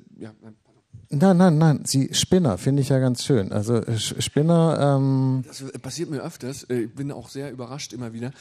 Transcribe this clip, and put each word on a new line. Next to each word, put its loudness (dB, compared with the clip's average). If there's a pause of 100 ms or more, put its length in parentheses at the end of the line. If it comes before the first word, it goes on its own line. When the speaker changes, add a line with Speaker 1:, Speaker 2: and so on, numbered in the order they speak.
(200)
Speaker 1:
ja, -16 (100)
nein. -20 (600)
Speaker 2:
Nein, 6
nein, 6
nein, 4
Sie 0
Spinner, 2
finde 0
ich -2
ja 2
ganz 0
schön. 2
Also, -2
äh, -2
Sch-, -6
Spinner, 2
ähm 2
Speaker 1:
Das, -16
äh, -14
passiert -10
mir -8
öfters. -12
Äh, -2
ich -12
bin -8
auch -14
sehr -12
überrascht -12
immer -10
wieder. -8